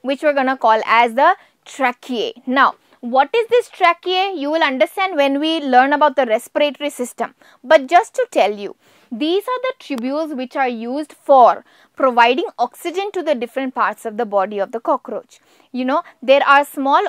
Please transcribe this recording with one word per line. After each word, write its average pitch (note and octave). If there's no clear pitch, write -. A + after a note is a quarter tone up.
which C4+
we're D4
gonna C4
call A3
as A3+
the D#4+
tracheae. B3
Now, B3+
what C4
is A4+
this A#4+
tracheae? F#4
You C#4
will D#4+
understand D#4
when C#4
we D#4+
learn C4+
about D4
the C4
respiratory C#4+
system. -
But C4+
just F4+
to B4+
tell G#3
you, G3+
these D#4
are B4+
the C5
tubules C#4+
which B3+
are C4+
used B3
for B3+
providing B3+
oxygen E4+
to F4+
the D4+
different C4
parts G#3+
of G#3+
the A#3
body G3+
of G3
the A#3
cockroach. -
You B3+
know, D4
there C4+
are C#4+
small C#4+